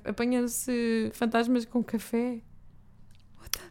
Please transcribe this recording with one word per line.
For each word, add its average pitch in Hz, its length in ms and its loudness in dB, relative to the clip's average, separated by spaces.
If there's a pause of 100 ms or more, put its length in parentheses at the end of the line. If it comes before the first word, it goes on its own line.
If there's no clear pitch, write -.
apanha-se 233 1080 0
fantasmas 233 540 2
com 233 180 0
café? 233 540 -2 (1000)
What - 200 -18
the - 0 - (120)